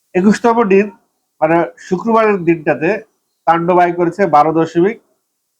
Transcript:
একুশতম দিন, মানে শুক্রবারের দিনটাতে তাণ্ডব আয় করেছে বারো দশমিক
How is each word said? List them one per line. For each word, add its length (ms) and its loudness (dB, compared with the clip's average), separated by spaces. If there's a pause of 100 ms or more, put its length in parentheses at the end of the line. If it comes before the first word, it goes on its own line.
(140)
একুশতম 500 2
দিন, 260 0 (500)
মানে 240 0 (140)
শুক্রবারের 640 -2
দিনটাতে 580 -2 (420)
তাণ্ডব 340 0
আয় 140 2
করেছে 340 -2
বারো 260 2
দশমিক 500 -2 (580)